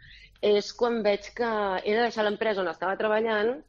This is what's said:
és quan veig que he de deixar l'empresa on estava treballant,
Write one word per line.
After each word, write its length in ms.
és 320
quan 300
veig 320
que 160
he 100
de 80
deixar 240
l'empresa 360
on 60
estava 300
treballant, 560